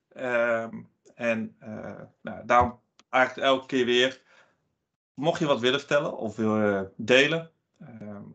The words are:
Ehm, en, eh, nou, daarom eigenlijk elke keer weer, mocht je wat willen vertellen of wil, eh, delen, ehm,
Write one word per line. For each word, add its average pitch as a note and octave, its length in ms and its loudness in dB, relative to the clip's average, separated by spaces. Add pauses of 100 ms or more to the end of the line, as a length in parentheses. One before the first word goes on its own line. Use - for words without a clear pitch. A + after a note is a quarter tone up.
Ehm, A#2 680 -2 (380)
en, A2+ 440 -4
eh, G#2+ 420 -14 (220)
nou, A2 240 -12
daarom A#2+ 340 2 (300)
eigenlijk B2+ 360 0
elke C3 200 2
keer C3 180 2
weer, B2 360 2 (920)
mocht E3 260 -2
je E3 60 0
wat C3+ 140 2
willen C3 180 2
vertellen D3 380 -2
of G#2+ 200 -8
wil, G#2+ 240 2
eh, G2+ 200 2 (160)
delen, C#3+ 540 2 (300)
ehm, G#2 420 -16 (120)